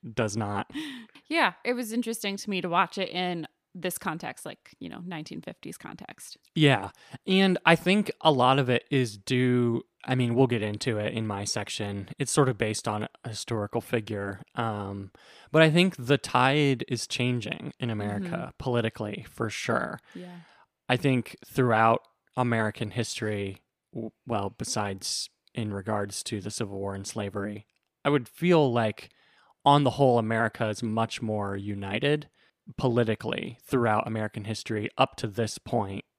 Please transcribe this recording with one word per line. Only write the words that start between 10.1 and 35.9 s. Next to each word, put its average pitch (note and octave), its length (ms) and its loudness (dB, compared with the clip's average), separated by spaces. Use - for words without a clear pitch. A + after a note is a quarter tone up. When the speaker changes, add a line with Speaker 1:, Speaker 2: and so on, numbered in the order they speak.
Speaker 1:
mean, B2 180 2
we'll B2+ 140 6
get A2+ 160 0
into G#2+ 340 -2
it G#2 160 -2
in A2 140 -4
my G2+ 160 -4
section. G2+ 760 -6
It's C#3 140 -4
sort C3+ 180 6
of A2 80 -2
based G#2+ 300 -2
on G#2 200 -2
a B2 60 -8
historical A2 520 -4
figure. G2+ 600 -4
Um, G2+ 560 -4
but D#3 100 6
I D#3+ 80 8
think F3 260 4
the B2+ 220 2
tide C3+ 680 2
is B2 180 -4
changing B2 760 -4
in A#2+ 120 -2
America G#2 380 -4
Speaker 2:
Mm-hmm. - 280 -6
Speaker 1:
politically, A2+ 720 -2
for - 180 -4
sure. - 520 -4
Speaker 2:
Yeah. F3 240 -14
Speaker 1:
I B2+ 80 4
think B2+ 380 0
throughout A2+ 560 4
American A#2 560 0
history, G#2 680 -4
w-, A2+ 160 -8
well, G2+ 320 0
besides - 720 -4
in G#2+ 180 -4
regards G2+ 520 -4
to G#2 180 -4
the F#2+ 100 -8
Civil G2 280 -6
War G2 160 -4
and G2 100 -8
slavery, G#2 640 -6
I C#3+ 60 2
would C#3 180 2
feel D#3+ 460 4
like, A2+ 380 -2
on C#3+ 200 8
the B2+ 80 4
whole, B2+ 260 4
America A2+ 520 0
is G#2 120 -6
much A2+ 400 -2
more G#2 340 -2
united G#2 720 -2
politically A#2 840 0
throughout A2+ 440 2
American A2 380 -4
history G#2+ 520 -4
up C3 200 2
to - 100 -4
this G#2 300 -2
point. G2+ 480 -4